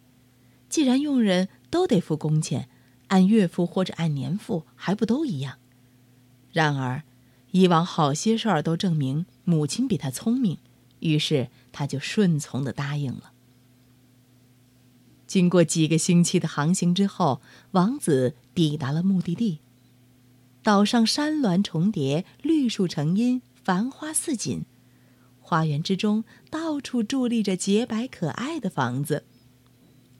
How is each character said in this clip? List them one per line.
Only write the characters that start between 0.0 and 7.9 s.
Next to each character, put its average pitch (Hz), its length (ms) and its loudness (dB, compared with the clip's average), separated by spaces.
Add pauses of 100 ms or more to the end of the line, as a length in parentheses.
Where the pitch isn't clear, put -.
既 - 140 0
然 262 180 4
佣 285 220 0
人 185 260 2 (220)
都 359 160 2
得 214 160 2
付 151 160 -2
工 156 240 0
钱， - 280 -6 (400)
按 185 180 6
月 208 200 4
付 175 200 -2
或 185 160 -2
者 - 140 -6
按 165 180 -2
年 135 200 -4
付 202 380 -6
还 - 220 -4
不 214 100 -2
都 262 200 0
一 151 160 -4
样？ 135 160 -10 (960)
然 151 240 2
而， 131 280 -4 (480)
以 185 160 6
往 170 180 4
好 147 300 0